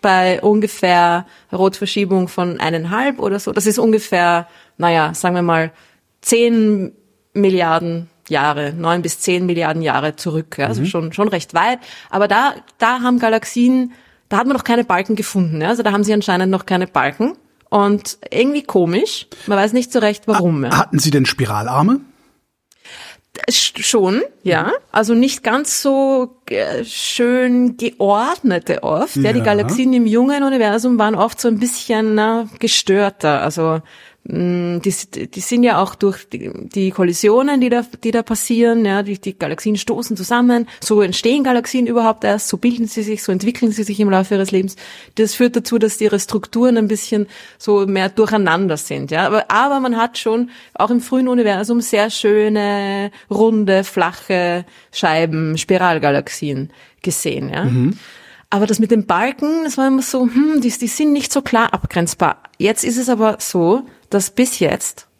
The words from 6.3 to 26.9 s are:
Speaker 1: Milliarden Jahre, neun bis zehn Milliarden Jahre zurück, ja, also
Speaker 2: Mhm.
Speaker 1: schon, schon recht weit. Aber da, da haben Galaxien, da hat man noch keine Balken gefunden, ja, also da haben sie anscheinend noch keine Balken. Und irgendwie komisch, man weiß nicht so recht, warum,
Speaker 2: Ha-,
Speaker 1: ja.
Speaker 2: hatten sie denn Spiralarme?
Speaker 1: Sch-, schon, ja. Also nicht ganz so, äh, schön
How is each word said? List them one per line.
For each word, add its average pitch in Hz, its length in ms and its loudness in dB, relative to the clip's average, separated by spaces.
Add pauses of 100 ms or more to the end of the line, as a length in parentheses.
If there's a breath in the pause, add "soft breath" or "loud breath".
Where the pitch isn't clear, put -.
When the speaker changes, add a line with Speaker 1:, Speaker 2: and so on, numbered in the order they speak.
Speaker 1:
Milliarden 170 760 0 (200)
Jahre, 147 440 -2
neun 170 280 -2
bis 165 200 -6
zehn 180 240 0
Milliarden 165 360 -2
Jahre 151 360 -2
zurück, 160 420 -6
ja, 139 80 0
also 113 140 -2
Speaker 2:
Mhm. 156 60 0
Speaker 1:
schon, 165 260 -4
schon 208 160 0
recht 180 240 -6
weit. 220 260 0 (300 loud breath)
Aber 196 180 0
da, 240 260 2 (240)
da 247 220 0
haben 247 180 2
Galaxien, 240 760 0 (360 loud breath)
da 202 80 0
hat 233 80 0
man 269 120 0
noch - 80 -6
keine 233 180 2
Balken 196 320 -2
gefunden, 175 460 -2
ja, 170 80 -2
also 233 140 0
da 208 100 2
haben 208 100 2
sie 208 100 0
anscheinend 190 380 0
noch 190 140 -2
keine 185 220 0
Balken. 156 460 -2 (360)
Und 202 480 0 (120)
irgendwie 285 340 0
komisch, 185 640 0 (200)
man 202 100 2
weiß 208 160 2
nicht 247 200 0
so 247 60 2
recht, 208 280 0
warum, 175 380 2
Speaker 2:
Ha-, 120 40 -4
Speaker 1:
ja. 143 80 2
Speaker 2:
hatten - 220 0
sie 147 120 0
denn 139 140 4
Spiralarme? 127 760 0 (1500 loud breath)
Speaker 1:
Sch-, - 340 -2
schon, 208 380 2 (220)
ja. 175 280 0 (200)
Also 220 240 2
nicht 262 280 2
ganz 269 380 -2
so, 269 540 0 (140)
äh, 98 360 -4
schön 247 920 0